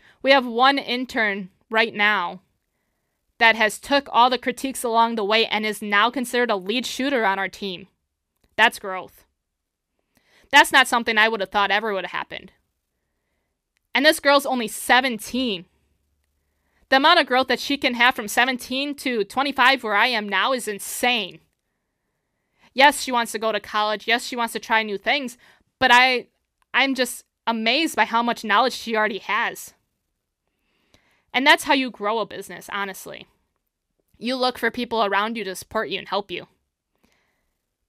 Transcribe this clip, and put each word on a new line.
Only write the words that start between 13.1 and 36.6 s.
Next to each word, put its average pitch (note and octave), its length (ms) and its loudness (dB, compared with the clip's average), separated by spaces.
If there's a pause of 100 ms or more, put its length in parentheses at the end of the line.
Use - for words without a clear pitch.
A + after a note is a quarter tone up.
And B3+ 100 2
this D#4 160 4
girl's C#4+ 240 4
only A#3+ 240 -4
seventeen. A#3+ 960 -2 (1300)
The C4+ 60 6
amount D#4+ 240 6
of C#4 60 2
growth B3+ 220 0
that A#3+ 120 -2
she C#4 180 -4
can C4 160 -2
have A#3+ 200 4
from G#3+ 140 -10
seventeen C4 680 -2
to A#3+ 280 -2
twenty-five, C4+ 580 2
where G#3+ 120 -4
I A3 140 2
am G#3+ 200 -4
now, G3+ 240 0
is B3 160 -4
insane. G#3 720 -4 (1300)
Yes, C#4 280 4
she - 80 -8
wants A#3 220 -2
to A3 80 -6
go A3 100 -2
to G#3 80 -2
college. G#3+ 480 -4
Yes, A#3 180 0
she - 120 -10
wants A#3 160 -4
to A3 80 -8
try A3 240 0
new G3+ 140 -6
things. B3+ 380 -4 (440)
But C4 100 4
I, B3 380 6 (440)
I'm C4+ 220 2
just B3 300 -4 (200)
amazed A#3 520 0
by A#3 80 2
how A3+ 180 -2
much A#3 220 -4
knowledge A3 300 2
she A#3 200 -8
already G#3+ 240 0
has. G3+ 560 -6 (1600)
And B3+ 100 0
that's D#4+ 200 4
how D4 100 2
you C4 160 0
grow G#3 300 -4
a G3+ 60 -4
business, F3+ 460 -14
honestly. G3 540 -10 (920)
You B3+ 200 -4
look B3 220 -2
for A#3 120 -2
people A#3 340 -4
around G3+ 320 -2
you A3 60 -6
to F#3 140 -8
support A3 320 -6
you F3+ 100 -8
and - 100 -14
help G3+ 220 -4
you. D#3+ 160 -12 (1400)